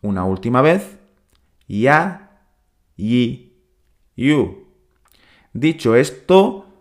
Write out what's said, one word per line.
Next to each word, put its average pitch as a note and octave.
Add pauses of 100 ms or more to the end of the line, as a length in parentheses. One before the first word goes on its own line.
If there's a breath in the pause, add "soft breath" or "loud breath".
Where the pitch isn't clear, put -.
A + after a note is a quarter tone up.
una G2
última F#2+
vez. E3+ (680)
Ya, D3+ (560)
yi, A#2+ (640)
yu. B2+ (840 soft breath)
Dicho B2+
esto F#3 (140)